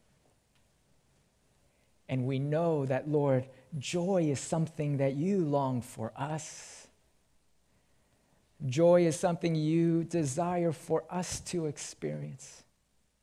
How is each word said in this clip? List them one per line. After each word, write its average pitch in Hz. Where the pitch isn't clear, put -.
And 127
we 135
know 151
that, 135
Lord, 139
joy 175
is 131
something 151
that 135
you 185
long 135
for -
us. -
Joy 170
is 160
something 170
you 165
desire 170
for -
us 175
to 165
experience. 151